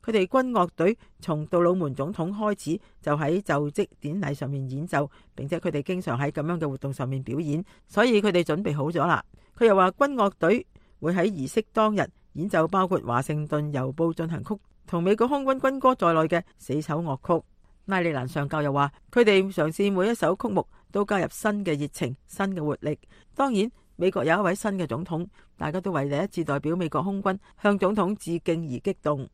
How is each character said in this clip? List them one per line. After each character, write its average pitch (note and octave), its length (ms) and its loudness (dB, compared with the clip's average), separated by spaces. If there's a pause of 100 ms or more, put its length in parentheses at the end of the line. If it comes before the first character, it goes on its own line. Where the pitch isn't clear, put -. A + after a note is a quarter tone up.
佢 A#3 60 -4
哋 G3 160 4
軍 B3+ 220 2
樂 F#3+ 260 2
隊 F#3+ 220 2 (240)
從 D#3 260 -4
杜 F3 120 2
魯 F3 140 4
門 D#3 220 -2
總 C#3+ 180 -4
統 E3 160 -4
開 G#3 320 -4
始 E3+ 180 -4 (220)
就 D3 140 0
喺 D#3+ 260 0
就 D3 300 -2
職 G3+ 160 -2 (140)
典 E3+ 200 -6
禮 C#3+ 120 -2
上 C#3 160 -6
面 C3+ 200 -6
演 C#3 160 -6
奏， D3 240 -2 (240)
並 C3+ 140 -10
且 E3 100 -4
佢 F3+ 120 -4
哋 D3 120 -2
經 F#3 200 -4
常 B2+ 180 -4
喺 C#3+ 100 -2
噉 D#3 140 -6
樣 E3+ 160 -4
嘅 D#3 80 -2
活 C3+ 100 -6
動 C#3 140 -6
上 B2+ 160 -6
面 C3+ 160 -6
表 C3 160 -6
演， D#3+ 240 -2 (240)
所 G#3 160 2
以 A3+ 180 4
佢 G#3 80 2
哋 F3 140 4
準 D#3+ 180 0
備 D3 140 -2
好 D3 140 -2
咗 E3+ 160 -2
啦。 E3+ 180 2 (340)
佢 A#3 80 4
又 G#3+ 80 8
話 F#3 180 6
軍 C#4 240 2
樂 G3+ 220 4
隊 G3 280 2 (340)
會 E3 140 -2
喺 F#3 140 2
儀 D3+ 220 -4
式 A3 220 0
當 G#3+ 240 2
日 E3 100 2 (280)
演 E3+ 160 -6
奏 D#3+ 180 4
包 F#3 180 2
括 E3+ 140 0
華 A#2+ 220 0
盛 D3+ 260 -4
頓 D3+ 240 -2
郵 C3+ 220 -4
報 E3 200 0
進 E3 160 -6
行 E3+ 140 -6
曲 G#3 140 -6 (280)
同 E3+ 160 -2
美 F#3+ 140 4
國 A3+ 100 2
空 C#4 200 -2
軍 C4 120 2
軍 C4+ 220 0
歌 C4 160 4
在 E3+ 160 2
內 D#3+ 160 4
嘅 E3+ 160 0 (140)
四 D3 240 -4
首 D#3 200 -4
樂 D3 240 -4
曲。 E3+ 200 0 (400)
拉 F#3+ 140 0
里 E3+ 100 0
蘭 C3 160 -2
上 C#3+ 240 -4
校 D#3 120 -2
又 C#3+ 100 0
話， C#3+ 200 2 (200)
佢 A#3+ 120 6
哋 G3 300 4
嘗 D#3+ 160 2
試 G3+ 220 0
每 F#3+ 180 2
一 A#3 60 0
首 E3+ 260 2
曲 A#3+ 60 -4
目 F#3 180 0 (260)
都 G3+ 120 0
加 G3 160 0
入 E3 120 0
新 G#3 340 -2
嘅 D3+ 120 0
熱 C#3+ 100 -4
情、 - 280 -4 (120)
新 - 180 -6 (100)
嘅 D#3 80 -4
活 D3 180 -2
力。 D3+ 160 -4 (380)
當 C#4 180 0
然， G#3 160 2 (260)
美 F3+ 140 2
國 - 140 -2
有 D#3+ 140 4
一 G#3 40 0
位 F#3 140 2
新 G#3 160 -4
嘅 F#3 160 -4
總 C3+ 160 -4
統， E3+ 240 -6 (300)
大 D3+ 140 -4
家 F3+ 100 -4
都 G3 100 -4
為 C#3+ 180 -2
第 C#3+ 80 -2
一 F#3+ 100 0
次 E3+ 160 -4
代 C#3+ 160 -2
表 D#3 160 -2
美 F3 120 -2
國 D#3 160 -2
空 G3 180 -4
軍 F#3+ 160 -2 (240)
向 G3+ 160 4
總 G3 180 2
統 G3+ 200 2
致 E3 280 -6
敬 E3 220 0
而 B2 140 -6
激 G3 220 -2
動。 D3 320 -2